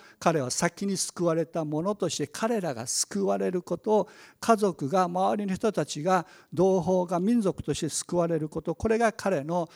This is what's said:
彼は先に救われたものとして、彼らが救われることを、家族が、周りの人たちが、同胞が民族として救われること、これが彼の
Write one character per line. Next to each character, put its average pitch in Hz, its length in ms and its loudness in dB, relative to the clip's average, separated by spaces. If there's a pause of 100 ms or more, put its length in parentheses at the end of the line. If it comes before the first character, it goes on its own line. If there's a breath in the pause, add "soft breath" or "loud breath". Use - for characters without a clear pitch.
(180 loud breath)
彼 160 220 2
は 127 100 -4
先 - 360 -2
に 196 100 -2
救 - 300 -4
わ 165 80 2
れ 165 100 0
た 165 220 -4
も 147 160 -2
の 202 120 -2
と 196 140 -2
し - 80 -6
て、 147 100 -4
彼 226 320 -2
ら 170 140 -2
が 117 140 -8
救 - 400 -2
わ 101 100 2
れ 95 140 -2
る 90 100 -2
こ - 160 -4
と - 220 2
を、 190 100 0 (320 loud breath)
家 226 160 4
族 190 320 -2
が、 185 160 4
周 190 320 0
り 208 100 -4
の 190 80 -2
人 214 180 0
た 156 120 -2
ち 147 180 -8
が、 180 240 2 (280 loud breath)
同 190 260 4
胞 180 260 2
が 175 140 -2
民 226 220 2
族 180 200 -2
と 147 120 -2
し - 60 -6
て 151 100 -2
救 - 260 -4
わ 170 120 2
れ 165 100 0
る 151 100 -4
こ 156 140 -8
と、 165 120 -4
こ - 140 -2
れ 220 80 2
が 226 160 4
彼 175 320 -2
の 165 320 -2